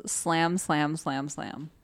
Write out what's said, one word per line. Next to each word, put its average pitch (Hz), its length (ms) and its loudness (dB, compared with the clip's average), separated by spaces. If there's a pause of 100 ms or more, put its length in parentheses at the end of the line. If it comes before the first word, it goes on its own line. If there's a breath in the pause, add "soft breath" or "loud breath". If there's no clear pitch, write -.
(100)
slam, 170 480 2
slam, 151 380 2
slam, 143 320 -2
slam? 147 420 -8 (140)